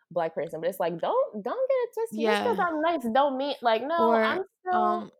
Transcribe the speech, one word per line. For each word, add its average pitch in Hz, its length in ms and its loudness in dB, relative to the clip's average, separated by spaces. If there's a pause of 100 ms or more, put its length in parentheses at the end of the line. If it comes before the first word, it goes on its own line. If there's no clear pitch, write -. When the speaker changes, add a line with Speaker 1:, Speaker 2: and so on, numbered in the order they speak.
(100)
Speaker 1:
black 165 240 -2
person. 156 260 -6
But 165 100 -2
it's 190 100 -4
like, 170 200 -2
don't, 440 420 -2
don't 453 280 -2
get 539 60 2
it 480 180 -2
twisted. 453 300 -4
Just 415 180 2
'cause 480 140 0
Speaker 2:
Yeah. 359 120 0
Speaker 1:
I'm 311 140 -2
nice 320 300 0
don't 269 240 4
mean, 277 260 -4
like, 226 200 2
no, 302 140 -2
Speaker 2:
Or, 226 260 4
Speaker 1:
I'm 339 220 0 (160)
still, 359 420 0
Speaker 2:
um, - 180 -14